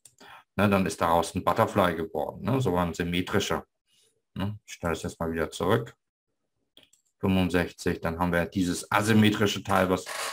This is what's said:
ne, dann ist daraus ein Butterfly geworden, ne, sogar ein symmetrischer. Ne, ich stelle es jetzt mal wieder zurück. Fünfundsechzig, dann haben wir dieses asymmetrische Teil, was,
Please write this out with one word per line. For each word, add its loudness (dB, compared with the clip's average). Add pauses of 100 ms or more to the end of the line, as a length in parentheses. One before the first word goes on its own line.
(560)
ne, 4
dann 4
ist -6
daraus 2
ein -4
Butterfly 2
geworden, -6
ne, 0
sogar 0
ein -6
symmetrischer. -2 (680)
Ne, -6
ich -20
stelle -4
es -6
jetzt -8
mal -4
wieder -4
zurück. -2 (1300)
Fünfundsechzig, 0
dann -4
haben 0
wir 2
dieses -2
asymmetrische 2
Teil, 2
was, 0 (260)